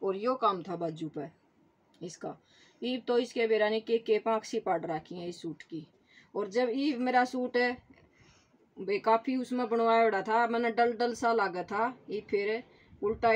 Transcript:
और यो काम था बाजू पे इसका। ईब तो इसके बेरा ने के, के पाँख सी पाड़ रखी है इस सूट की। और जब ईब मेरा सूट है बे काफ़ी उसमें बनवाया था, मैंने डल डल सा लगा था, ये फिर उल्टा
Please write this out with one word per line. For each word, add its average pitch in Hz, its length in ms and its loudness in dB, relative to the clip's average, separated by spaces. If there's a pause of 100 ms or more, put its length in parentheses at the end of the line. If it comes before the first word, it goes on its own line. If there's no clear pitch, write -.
और 190 160 0
यो 233 180 0
काम 202 280 0
था 180 120 -6
बाजू 165 340 -6
पे 156 200 -10 (720)
इसका। - 340 -12 (460)
ईब 240 260 -4
तो 240 120 2
इसके 240 280 0
बेरा 214 220 4
ने 220 100 0
के, 226 200 0
के 220 200 2
पाँख 220 260 0
सी 233 140 -4
पाड़ 170 260 -2
रखी 160 300 -6
है 175 140 -8
इस 175 120 -12
सूट 160 220 -8
की। 160 220 -12 (500)
और 202 140 -2
जब 240 220 2
ईब 269 280 0
मेरा 254 260 4
सूट 247 320 -4
है 247 200 2 (1000)
बे 190 220 -4
काफ़ी 226 380 2
उसमें 247 320 -2
बनवाया 226 520 4
था, 226 260 2
मैंने 233 240 0
डल 233 220 2
डल 233 220 0
सा 233 180 2
लगा 180 320 0
था, 226 300 -2 (140)
ये 202 100 -4 (100)
फिर 214 340 0 (380)
उल्टा 226 340 2